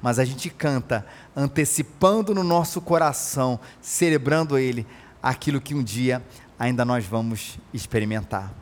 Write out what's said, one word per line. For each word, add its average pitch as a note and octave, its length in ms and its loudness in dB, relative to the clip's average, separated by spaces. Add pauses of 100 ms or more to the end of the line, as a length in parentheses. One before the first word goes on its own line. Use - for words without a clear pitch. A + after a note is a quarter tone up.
mas A#2+ 160 2
a C3 80 4
gente C#3 240 -6
canta, B2 560 -2 (280)
antecipando D#3+ 1000 2
no F#3 100 0
nosso E3+ 340 2
coração, D3 800 0 (220)
celebrando D3+ 760 2
ele, B2 280 0 (360)
aquilo C3+ 400 0
que D3 120 -8
um C#3+ 80 0
dia B2 400 0 (360)
ainda B2 260 2
nós A#2+ 220 0
vamos A2+ 520 -4 (140)
experimentar. G#2+ 880 -4